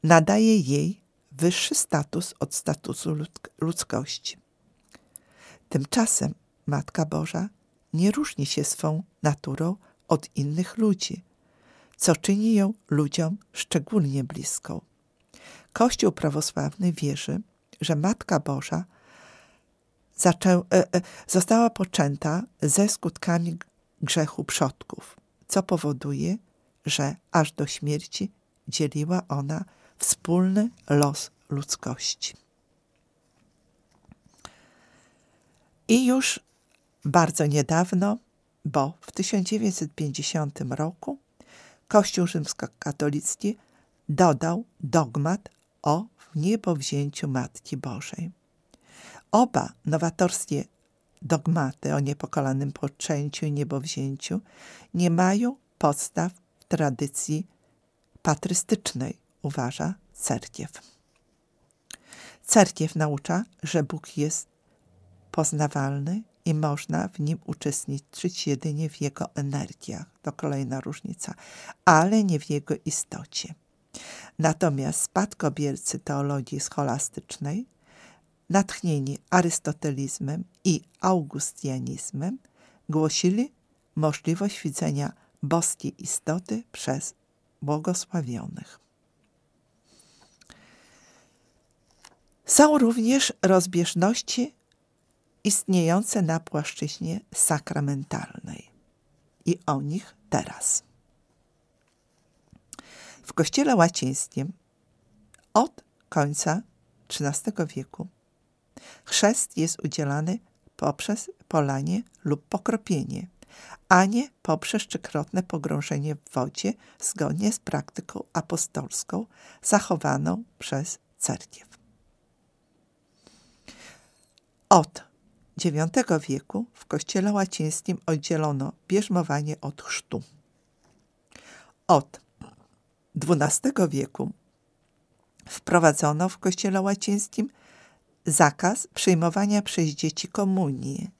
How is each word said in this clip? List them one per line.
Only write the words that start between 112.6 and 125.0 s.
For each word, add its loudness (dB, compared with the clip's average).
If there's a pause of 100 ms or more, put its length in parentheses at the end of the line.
a 10
nie 0 (120)
poprzez -2
trzykrotne -4
pogrążenie -4
w -20
wodzie -2 (260)
zgodnie 0
z -6
praktyką -8 (100)
apostolską -4 (360)
zachowaną 0 (160)
przez -6 (180)
cerkiew. -8 (3000)
Od 4 (540)